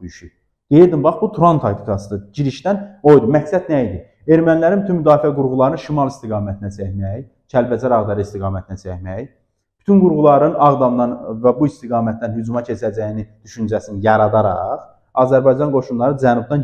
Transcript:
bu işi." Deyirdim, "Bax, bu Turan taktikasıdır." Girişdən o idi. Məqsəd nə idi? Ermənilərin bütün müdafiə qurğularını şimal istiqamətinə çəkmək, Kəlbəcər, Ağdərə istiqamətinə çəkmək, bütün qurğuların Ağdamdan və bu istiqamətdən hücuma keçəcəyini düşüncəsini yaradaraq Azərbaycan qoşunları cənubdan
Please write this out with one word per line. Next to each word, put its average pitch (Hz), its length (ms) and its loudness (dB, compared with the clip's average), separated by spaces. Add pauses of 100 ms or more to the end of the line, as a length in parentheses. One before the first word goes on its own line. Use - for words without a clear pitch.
bu 90 60 -16
işi." 87 200 -20 (440)
Deyirdim, 160 340 6
"Bax, 170 180 2
bu 220 100 -4
Turan 165 260 2
taktikasıdır." 101 760 -6
Girişdən 147 440 -4 (260)
o 196 100 8
idi. 113 140 8
Məqsəd 151 420 0
nə 151 100 0 (100)
idi? 87 160 -10 (240)
Ermənilərin 165 540 2
bütün 185 200 -2
müdafiə 147 340 2
qurğularını 131 420 0
şimal 147 300 -4
istiqamətinə 101 680 -8
çəkmək, 98 460 -8 (240)
Kəlbəcər, 123 480 -2
Ağdərə 104 300 -2
istiqamətinə 95 500 -8
çəkmək, 92 520 -12 (520)
bütün 196 220 4
qurğuların 151 540 4 (100)
Ağdamdan 123 480 2 (300)
və 123 160 4
bu 147 100 2
istiqamətdən 113 680 -6
hücuma 117 300 -4
keçəcəyini 107 580 -6 (200)
düşüncəsini 104 600 -6
yaradaraq 107 800 2 (400)
Azərbaycan 135 500 2
qoşunları 127 480 -2
cənubdan 123 440 0